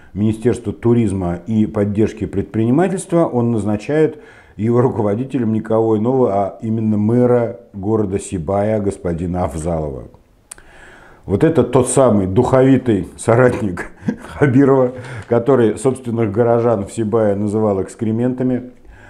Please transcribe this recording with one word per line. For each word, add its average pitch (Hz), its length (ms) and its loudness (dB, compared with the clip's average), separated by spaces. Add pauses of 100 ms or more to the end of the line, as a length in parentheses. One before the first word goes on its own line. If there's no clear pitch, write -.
(140)
Министерства 110 580 -2
туризма 95 760 0
и 107 200 2
поддержки 104 600 -2
предпринимательства, 139 1000 0
он 117 260 0
назначает 117 720 -2 (340)
его 117 240 0
руководителем 117 720 0
никого 110 460 0
иного, 120 360 2
а 98 280 -2
именно 110 340 -2
мэра 117 640 2 (140)
города 101 440 -2
Сибая 101 640 -2
господина 90 640 -4
Афзалова. 78 600 -6 (1200)
Вот 101 200 0
это 160 180 2
тот 127 240 2
самый 110 400 2
духовитый 123 880 2
соратник 113 760 0 (140)
<laughs> - 280 -8
Хабирова, 131 580 4 (380)
который 120 480 2
собственных 117 560 -2
горожан 117 520 2
в 98 60 -16
Сибае 107 440 0
называл 104 460 0
экскрементами. 123 920 -4 (380)